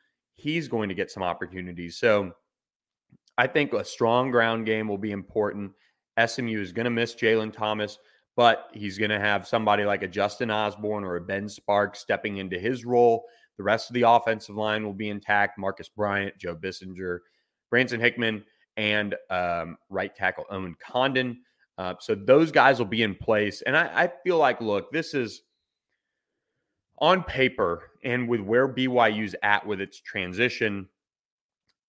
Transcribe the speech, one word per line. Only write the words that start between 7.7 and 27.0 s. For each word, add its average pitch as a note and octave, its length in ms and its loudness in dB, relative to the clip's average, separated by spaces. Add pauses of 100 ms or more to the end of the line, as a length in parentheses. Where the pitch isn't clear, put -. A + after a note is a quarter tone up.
but A#2 360 4
he's G2+ 240 -8
gonna G#2 220 0
have G2+ 300 0
somebody G#2 360 2
like G2+ 200 0
a F#2 40 -4
Justin G#2 420 -2
Osborne G#2+ 540 -2
or F2+ 120 -4
a E2+ 40 -6
Ben G2 280 -6
Sparks G2+ 500 0
stepping G2+ 380 -4
into F#2 220 -6
his A2+ 260 -4
role. A#2+ 400 6 (320)
The G2 80 -10
rest A2 260 0
of A#2+ 40 -8
the A#2+ 80 2
offensive A2+ 520 4
line G#2+ 300 -2
will G2+ 100 -6
be G#2 140 -6
intact. G#2 500 0
Marcus F#2+ 300 -6
Bryant, G2+ 500 -2
Joe F2 160 -8
Bissinger, F#2 640 -8 (520)
Branson A#2+ 300 2
Hickman, A#2 440 0 (320)
and, G#2+ 380 0 (160)
um, F2 460 -2 (120)
right F#2+ 260 -4
tackle F#2+ 360 -2
Owen F#2+ 300 -8
Condon. B2+ 640 -2 (340)
Uh, F#2 220 -6
so - 160 -4
those C#3+ 380 4
guys C3+ 260 6
will A#2 80 -2
be A2+ 160 -2
in G2+ 140 0
place. G#2 460 0
And C3 140 0
I, D#3+ 280 2
I F3 80 0 (100)
feel F3 160 0
like, C#3 220 2
look, G#2 320 -2
this D#3+ 200 -6
is B2 300 -4 (1600)
on F3 260 4